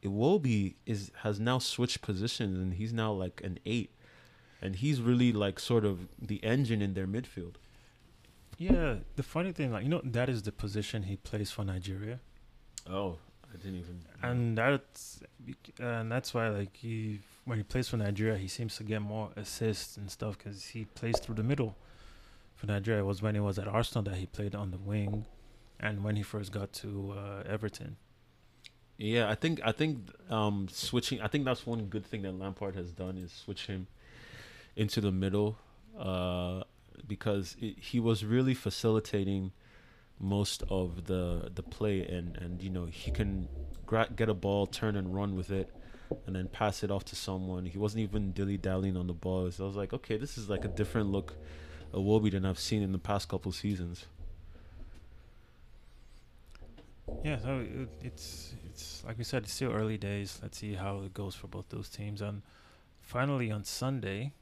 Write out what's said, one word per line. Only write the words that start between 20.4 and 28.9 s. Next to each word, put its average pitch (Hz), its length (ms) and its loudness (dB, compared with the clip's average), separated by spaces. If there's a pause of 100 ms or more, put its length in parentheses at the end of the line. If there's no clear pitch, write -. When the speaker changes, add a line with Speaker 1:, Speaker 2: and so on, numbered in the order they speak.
Speaker 2:
he 110 220 -8
plays 113 320 0
through - 160 -4
the 107 80 0
middle. 120 340 2 (760)
For - 120 -10
Nigeria, 104 360 2
it 98 40 2
was 98 140 0
when 107 140 2
he 104 60 4
was 101 180 2
at 101 100 -2
Arsenal 113 360 2
that 98 120 -2
he 92 80 -2
played 101 300 -4
on 101 160 -2
the 92 80 -6
wing, 104 480 0 (520)
and 104 260 0
when 107 120 2
he 104 60 2
first 98 300 -4
got 101 220 -4
to, 101 420 -4
uh, 101 300 -6
Everton. 104 500 -4 (1000)